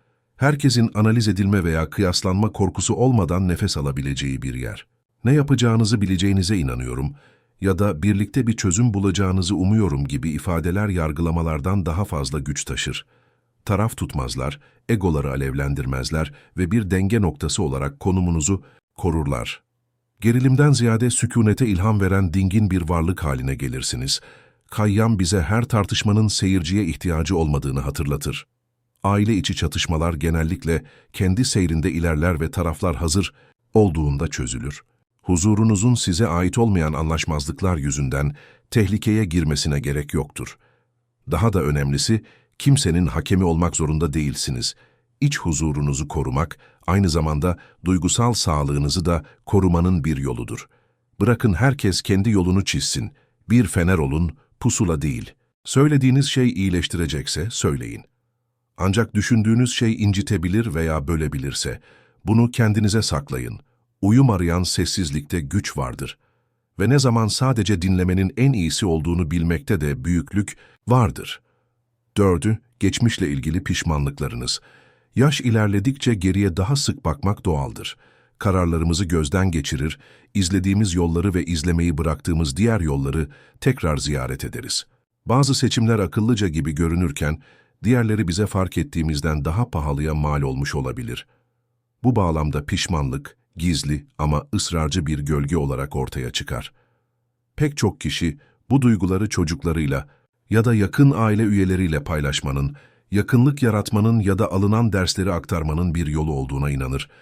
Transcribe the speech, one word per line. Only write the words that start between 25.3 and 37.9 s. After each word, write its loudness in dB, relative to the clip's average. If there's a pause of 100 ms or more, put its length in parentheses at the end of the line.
her 0
tartışmanın 2
seyirciye 0
ihtiyacı -2
olmadığını 0
hatırlatır. -4 (580)
Aile 2
içi 0
çatışmalar -2
genellikle 0 (300)
kendi 2
seyrinde 0
ilerler 0
ve -4
taraflar -2
hazır -2 (400)
olduğunda 2
çözülür. -8 (400)
Huzurunuzun 4
size 0
ait 0
olmayan 2
anlaşmazlıklar -2
yüzünden -2 (360)